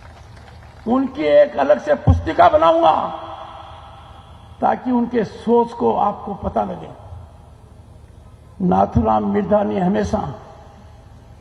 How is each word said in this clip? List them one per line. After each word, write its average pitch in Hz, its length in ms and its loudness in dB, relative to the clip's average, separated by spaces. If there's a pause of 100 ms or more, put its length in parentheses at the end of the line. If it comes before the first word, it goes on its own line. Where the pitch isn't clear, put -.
(880)
उनकी 262 360 -2
एक 147 340 4
अलग 143 240 4
से - 160 0
पुस्तिका - 520 2
बनाऊंगा 165 460 4 (1700)
ताकि 254 300 -2
उनके 240 340 -2
सोच 233 480 0
को 226 240 -2
आपको 202 420 -4
पता - 260 -4
लगे। 180 260 -12 (1700)
नाथूराम 208 680 0
मिर्जा 208 320 0
ने 208 180 -4
हमेशा 202 380 -2 (1200)